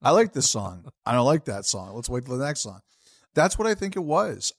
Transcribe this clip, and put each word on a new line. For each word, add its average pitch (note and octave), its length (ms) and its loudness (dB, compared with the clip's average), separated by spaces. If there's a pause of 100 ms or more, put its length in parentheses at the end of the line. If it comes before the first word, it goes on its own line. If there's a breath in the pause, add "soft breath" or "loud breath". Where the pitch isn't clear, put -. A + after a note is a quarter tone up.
I - 80 4
like G#3 220 4
this B2 180 0
song. F#2+ 400 -6 (160)
I A2+ 60 0
don't A#2+ 140 4
like D3+ 180 4
that G2+ 200 -8
song. G2 300 -6
Let's A#2 140 -10
wait B2 180 -4
till B2+ 100 -6
the C3 80 -4
next D3 180 -4
song. G2 180 -12 (520 soft breath)
That's F#3+ 260 4
what A3 100 0
I A3 80 2
think G3 200 -4
it F#3 80 -2
was. D#3+ 540 0